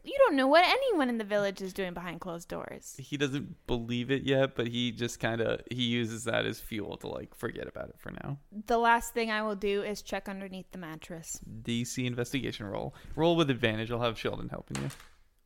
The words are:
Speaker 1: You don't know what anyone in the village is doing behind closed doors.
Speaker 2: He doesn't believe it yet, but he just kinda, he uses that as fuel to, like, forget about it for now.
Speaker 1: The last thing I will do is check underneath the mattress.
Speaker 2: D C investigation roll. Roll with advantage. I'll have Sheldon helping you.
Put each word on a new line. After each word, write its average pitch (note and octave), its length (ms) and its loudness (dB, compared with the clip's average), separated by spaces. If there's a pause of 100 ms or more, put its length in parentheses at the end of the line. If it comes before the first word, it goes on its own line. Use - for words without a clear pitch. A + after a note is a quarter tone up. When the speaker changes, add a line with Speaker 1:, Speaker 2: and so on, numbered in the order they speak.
Speaker 1:
You B4+ 180 -6
don't A4+ 140 10
know C4 120 6
what D#4+ 200 10
anyone F#4+ 440 4
in A#3 80 -2
the A3 60 -2
village G3+ 360 0
is F#3+ 140 -6
doing F#3 180 -2
behind E3+ 300 -8
closed E3+ 260 -8
doors. - 500 -10
Speaker 2:
He C#3 200 -6
doesn't C#3 480 -2
believe A#2+ 440 -2
it C#3 120 2
yet, C3+ 340 4
but A#2+ 120 0
he A#2+ 240 0
just A#2+ 280 -4
kinda, A2+ 400 0 (100)
he B2 120 -2
uses A#2 420 0
that A2+ 220 0
as A2 120 -2
fuel G2+ 380 -6
to, - 120 -10
like, - 260 -8
forget - 340 -6
about - 220 -10
it - 80 -20
for - 140 -12
now. - 260 -8 (280)
Speaker 1:
The A#3 120 2
last A#3 340 2
thing A3+ 180 -2
I G#3+ 120 -2
will G#3+ 140 -2
do G3+ 260 0
is G3+ 180 -4
check - 260 -6
underneath F#3+ 460 -10
the F#3+ 60 -12
mattress. D#3+ 600 -12 (240)
Speaker 2:
D A#2 220 0
C B2+ 220 -4
investigation A#2+ 580 -2
roll. G#2+ 300 -6 (200)
Roll E3 220 4
with D#3+ 140 4
advantage. A2+ 420 0
I'll A#2 80 -2
have A#2 180 0
Sheldon A#2+ 300 -4
helping - 340 -8
you. C#3 60 -4 (580)